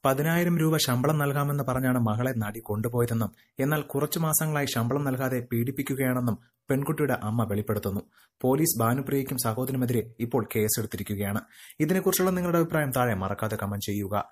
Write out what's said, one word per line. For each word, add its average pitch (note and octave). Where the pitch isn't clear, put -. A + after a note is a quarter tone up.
പതിനായിരം E3
രൂപ D#3+
ശമ്പളം C#3+
നൽകാമെന്ന് C#3+
പറഞ്ഞാണ് B2+
മകളെ A#2
നടി G#2+
കൊണ്ടുപോയതെന്നും A2+
എന്നാൽ D3
കുറച്ചു C#3+
മാസങ്ങളായി D#3
ശമ്പളം B2+
നൽകാതെ B2+
പീഡിപ്പിക്കുകയാണെന്നും B2+
പെൺകുട്ടിയുടെ C#3+
അമ്മ A2
വെളിപ്പെടുത്തുന്നു. G2+
പോലീസ് C#3
ഭാനുപ്രിയയ്ക്കും C3
സഹോദരനുമെതിരെ B2
ഇപ്പോൾ A#2
കേസെടുത്തിരിക്കുകയാണ്. G#2
ഇതിനെക്കുറിച്ചുള്ള F#3
നിങ്ങളുടെ F3+
അഭിപ്രായം D#3+
താഴെ B2
മറക്കാതെ G2+
കമന്റ് G2+
ചെയ്യുക. G2+